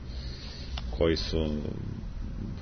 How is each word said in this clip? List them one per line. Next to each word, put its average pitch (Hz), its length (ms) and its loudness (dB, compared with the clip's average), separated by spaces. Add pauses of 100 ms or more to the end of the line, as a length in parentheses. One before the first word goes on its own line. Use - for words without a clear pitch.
(920)
koji 82 260 6
su, 80 300 2 (1160)